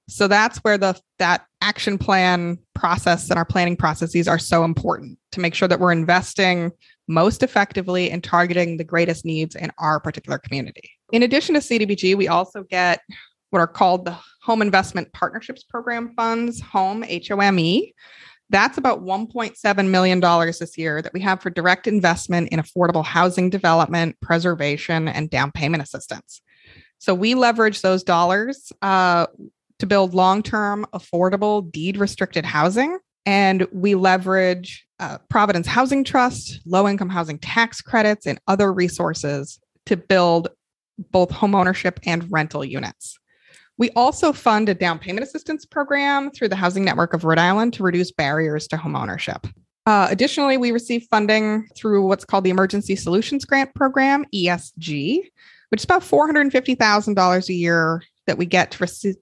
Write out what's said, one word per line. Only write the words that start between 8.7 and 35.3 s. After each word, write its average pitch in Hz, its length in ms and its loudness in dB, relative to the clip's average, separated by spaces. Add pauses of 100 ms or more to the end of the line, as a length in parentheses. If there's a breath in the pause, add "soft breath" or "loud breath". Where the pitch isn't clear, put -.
the 160 60 -8
greatest 165 420 -2
needs 160 300 -4
in 165 240 -10
our 156 200 0
particular 147 380 -8
community. - 540 -10 (200)
In 233 120 4
addition 269 320 2
to 294 60 2
C 233 180 -2
D 214 60 0
B 202 100 -2
G, 185 180 2
we 196 140 0
also 180 340 -2
get 180 400 -2 (480 loud breath)
what 196 80 0
are 170 80 4
called 180 400 2
the 175 100 -8 (280 loud breath)
Home 220 180 0
Investment 190 520 0
Partnerships - 500 -8
Program 233 520 -8
funds, 233 460 -2
home, 202 420 -2
H 175 280 -8
O 202 80 -2
M 196 180 4
E. 180 340 0 (600 loud breath)
That's 202 260 2
about 262 240 0
one 190 240 -4
point 226 320 -8
seven 196 320 0
million 185 300 4
dollars 170 400 2
this 165 180 -10
year 160 240 -4
that - 120 -12
we 180 80 -6
have 190 200 -2
for 190 80 -6
direct 180 380 0
investment 175 640 0
in 160 100 -2
affordable 175 440 0
housing 180 460 2
development, 165 720 0
preservation, 160 880 -2
and 156 240 -6
down 139 200 -2
payment 156 300 -2
assistance. - 600 -14 (560 soft breath)
So 190 160 0
we 214 180 0
leverage 226 480 2
those 190 220 2
dollars, 190 680 0 (120)
uh, 185 420 2 (540)
to 196 80 -4
build 190 260 2
long-term, 202 800 0
affordable, 190 800 0
deed-restricted 190 760 -4
housing. 226 540 0 (260)
And 190 460 2
we 202 240 0
leverage, 185 880 0 (140)
uh, - 180 -10 (100)
Providence 202 380 2